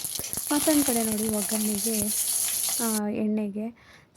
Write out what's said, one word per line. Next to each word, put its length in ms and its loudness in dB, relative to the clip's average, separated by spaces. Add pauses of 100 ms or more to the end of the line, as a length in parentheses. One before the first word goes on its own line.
(520)
ಮತ್ತೊಂದ್ 320 4
ಕಡೆ 200 2
ನೋಡಿ 240 0
ಒಗ್ಗರಣೆಗೆ, 760 0 (760)
ಆ, 260 0
ಎಣ್ಣೆಗೆ 640 -2 (460)